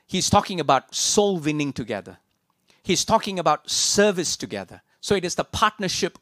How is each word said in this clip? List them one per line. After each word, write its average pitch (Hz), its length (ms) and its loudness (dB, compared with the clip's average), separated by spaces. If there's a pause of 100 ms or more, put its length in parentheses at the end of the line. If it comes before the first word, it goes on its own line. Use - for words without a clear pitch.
He's - 200 -2
talking 196 300 0
about 139 340 0
soul 202 460 2
winning 147 340 -2
together. 101 460 -8 (640)
He's - 220 0
talking 202 340 0
about 160 320 0
service 202 640 2
together. 101 460 -10 (180)
So - 140 0
it 180 100 0
is 170 120 -6
the - 80 0
partnership - 760 -2